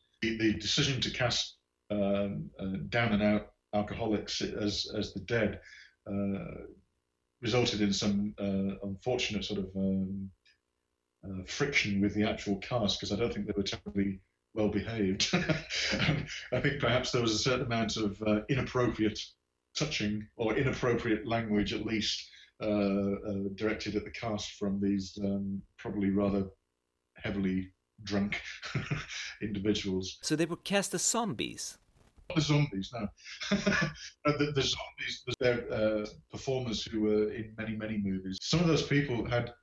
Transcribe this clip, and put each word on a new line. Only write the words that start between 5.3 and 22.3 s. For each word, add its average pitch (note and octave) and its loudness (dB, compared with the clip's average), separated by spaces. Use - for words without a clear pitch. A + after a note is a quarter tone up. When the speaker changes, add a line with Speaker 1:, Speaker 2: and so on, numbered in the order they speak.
Speaker 1:
uh, G2 -2
resulted A2+ 2
in G#2 4
some, G#2 0
uh, G2 -2
unfortunate G#2 -2
sort G2+ -4
of, F#2+ -4
um, F#2+ 0
uh, F#2+ -8
friction - 0
with G2+ 4
the G#2 2
actual G#2+ 0
cast, G#2+ 0
'cause G2+ -6
I G2+ 2
don't A#2 0
think G#2 -4
they G2+ -2
were G2 2
terribly G2+ -2
well G#2+ 2
behaved. G#2 0
<laughs> F3 2
Um, - 2
I B2 2
think - 0
perhaps B2 2
there B2 4
was A2 2
a G#2 2
certain B2 2
amount A2+ 0
of, G#2 -2
uh, G#2+ 4
inappropriate A#2 2
touching, G#2+ -2
or A2 0
inappropriate A#2+ 2
language G#2+ 2
at - -2
least, - -2